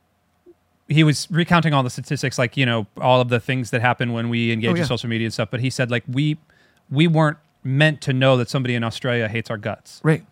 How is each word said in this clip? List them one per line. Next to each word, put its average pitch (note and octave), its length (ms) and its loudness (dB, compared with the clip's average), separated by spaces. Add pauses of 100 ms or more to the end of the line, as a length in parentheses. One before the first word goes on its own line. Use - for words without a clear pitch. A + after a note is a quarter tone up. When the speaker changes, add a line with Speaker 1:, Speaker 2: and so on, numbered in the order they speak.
(880)
Speaker 1:
he D3+ 140 4
was D3+ 280 2
recounting E3 440 2
all C#3 80 2
the B2 80 -4
statistics, C3 480 -6
like, B2 180 -2
you C3+ 80 2
know, A#2 220 -2 (140)
all B2+ 200 4
of B2 80 0
the A#2+ 120 0
things B2+ 300 -4
that B2 100 -2
happen A#2+ 320 0
when A#2 160 -4
we A#2 240 -2
engage A2+ 160 -2
Speaker 2:
Oh, - 40 2
Speaker 1:
in E3+ 60 0
Speaker 2:
yeah. E3+ 60 0
Speaker 1:
social B2 240 -4
media A2+ 180 -2
and G#2+ 80 -6
stuff. A2+ 160 -4
But A#2+ 100 -6
he C3 100 -2
said, A#2+ 200 -4
like, A#2+ 180 -2
we, D3+ 300 -2 (520)
we D#3 180 4
weren't D#3 300 2 (260)
meant C#3 380 2
to C#3+ 100 -2
know C3 240 4
that A#2+ 120 -2
somebody B2 280 -2
in A#2 80 -2
Australia A#2 420 -2
hates A2+ 240 -6
our A#2 60 -4
guts. G#2 480 -10
Speaker 2:
Right. D#3 280 2